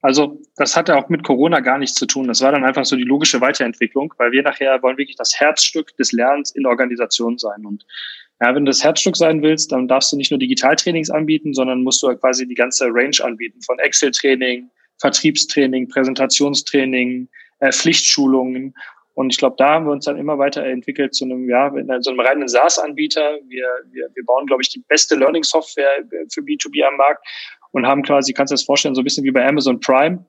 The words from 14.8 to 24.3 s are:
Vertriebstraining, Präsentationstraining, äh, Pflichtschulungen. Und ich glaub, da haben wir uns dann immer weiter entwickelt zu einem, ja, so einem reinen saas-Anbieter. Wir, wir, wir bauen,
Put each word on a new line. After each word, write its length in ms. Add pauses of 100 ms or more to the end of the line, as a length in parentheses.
Vertriebstraining, 880
Präsentationstraining, 1400 (320)
äh, 100
Pflichtschulungen. 1040 (400)
Und 180
ich 60
glaub, 180
da 120
haben 180
wir 40
uns 140
dann 120
immer 200
weiter 260
entwickelt 520
zu 100
einem, 240
ja, 220 (300)
so 100
einem 80
reinen 280
saas-Anbieter. 1000
Wir, 180 (240)
wir, 240
wir 100
bauen, 220